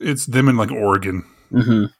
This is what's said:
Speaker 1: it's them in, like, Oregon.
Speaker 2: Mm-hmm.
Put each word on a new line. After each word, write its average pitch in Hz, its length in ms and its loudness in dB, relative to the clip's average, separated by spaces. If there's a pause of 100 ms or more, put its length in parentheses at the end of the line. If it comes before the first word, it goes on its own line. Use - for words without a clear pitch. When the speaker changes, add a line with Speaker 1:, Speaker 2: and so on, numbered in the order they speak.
Speaker 1:
it's 151 260 -4
them 131 240 2
in, 123 80 2
like, 107 140 -2
Oregon. 98 520 -2 (260)
Speaker 2:
Mm-hmm. 117 340 2 (140)